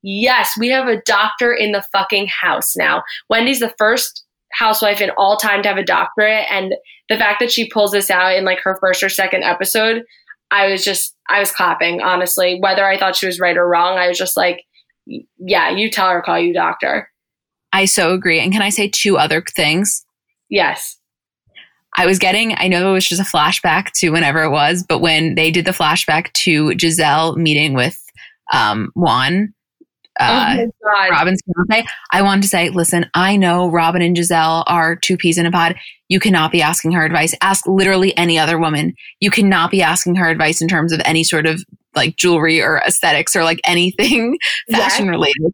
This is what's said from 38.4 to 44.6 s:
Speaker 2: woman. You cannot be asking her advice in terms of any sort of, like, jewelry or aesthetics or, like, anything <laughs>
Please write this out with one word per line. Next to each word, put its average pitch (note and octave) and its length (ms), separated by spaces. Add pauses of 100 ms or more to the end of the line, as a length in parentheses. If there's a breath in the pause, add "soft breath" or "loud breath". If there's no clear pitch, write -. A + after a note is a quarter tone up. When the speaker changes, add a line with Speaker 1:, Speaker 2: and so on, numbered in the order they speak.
Speaker 2:
woman. D#3 360 (260 loud breath)
You G3+ 100
cannot F#3+ 400
be F#3+ 120
asking F3 340
her F3 140
advice D#3+ 320
in E3 80
terms E3 240
of D#3 100
any D#3+ 220
sort D#3 200
of, D#3+ 160 (320)
like, D3 220
jewelry E3 460
or D3+ 180
aesthetics - 560
or, E3+ 80
like, E3 220
anything A3+ 760 (140)
<laughs> - 160